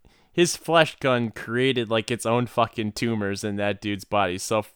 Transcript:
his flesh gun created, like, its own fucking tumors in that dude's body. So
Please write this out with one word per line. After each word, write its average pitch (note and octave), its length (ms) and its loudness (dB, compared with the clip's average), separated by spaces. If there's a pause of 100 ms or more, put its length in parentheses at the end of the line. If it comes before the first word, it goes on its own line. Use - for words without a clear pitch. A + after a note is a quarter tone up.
(320)
his E3+ 240 2
flesh D#3+ 440 2
gun A#2+ 300 0
created, B2 600 -2
like, A2+ 200 0
its A#2 160 -2
own A#2+ 200 2
fucking A2 460 0
tumors G#2 520 -2
in G#2 120 -2
that G2+ 240 -2
dude's G#2 240 -4
body. F#2+ 340 0
So G#2+ 260 -2 (120)